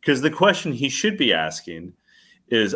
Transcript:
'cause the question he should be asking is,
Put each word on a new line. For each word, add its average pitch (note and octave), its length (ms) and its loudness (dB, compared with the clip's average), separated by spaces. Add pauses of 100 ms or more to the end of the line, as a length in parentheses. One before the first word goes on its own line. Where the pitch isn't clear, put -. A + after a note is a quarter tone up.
'cause C3+ 200 2
the D3+ 80 2
question F3 420 0
he B2+ 160 -2
should G#3 300 -2
be A2+ 160 2
asking E2 580 -6 (560)
is, G#2+ 280 2